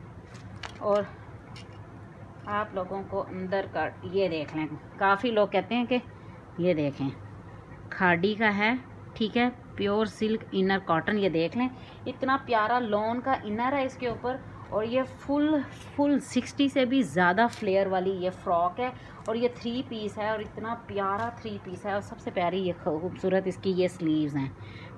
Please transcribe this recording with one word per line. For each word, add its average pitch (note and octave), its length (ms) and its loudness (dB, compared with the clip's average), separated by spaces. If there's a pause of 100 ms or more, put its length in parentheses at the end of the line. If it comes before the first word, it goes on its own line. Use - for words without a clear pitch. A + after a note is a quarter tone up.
(800)
और G3+ 260 2 (1400)
आप G#3 260 0
लोगों F#3+ 280 -4
को F#3+ 160 -4
अंदर F#3 480 -2
का D#3 180 -2 (240)
ये F#3+ 200 2
देख D#3 260 -4
लें, D#3 120 0 (320)
काफ़ी G3 320 4
लोग G#3 200 4
कहते G3 240 2
हैं A#3+ 120 2
कि B3 140 2 (580)
ये F3 140 4
देखें, C#3+ 360 0 (840)
खादी F3+ 440 4
का A3 160 4
है, G#3+ 260 2 (380)
ठीक A3 220 0
है, A#3+ 120 6 (280)
pure G3+ 320 2
silk A3 440 0
inner F#3+ 280 4
cotton। E3+ 360 2
ये G3 140 4
देख D#3+ 260 2
लें, B3+ 120 2 (380)
इतना C4+ 280 2 (100)
प्यारा A3+ 360 4
loan A3 400 2
का C4 240 0
inner A#3 280 0
है C#4 120 2
इसके C4 240 -4
ऊपर। B3 340 -4 (300)
और G#3+ 120 0
ये A#3+ 180 2
full, D4 580 2 (340)
full C#4+ 260 6
sixty - 480 0
से C4 160 4
भी C4 180 4
ज़्यादा F3+ 460 6
flare G3 380 2
वाली F#3 260 2
ये F3+ 180 0
frock F3+ 480 2
है। B3+ 120 0 (380)
और A3+ 80 0
ये A#3+ 140 4
three A#3+ 380 -4
piece G#3+ 280 -6
है G#3+ 140 0
और G#3+ 100 0
इतना G#3+ 320 -6 (140)
प्यारा G3+ 420 0 (100)
three G#3 260 -8
piece F3+ 200 -8
है। G3+ 100 0
और G3+ 60 0
सबसे - 300 -8
प्यारी F3+ 280 2
ये F3+ 160 0
खूबसूरत F#3 720 0
इसकी F#3 240 -2
ये F3+ 160 4
sleeves D#3 480 0
हैं, C3+ 200 -2 (420)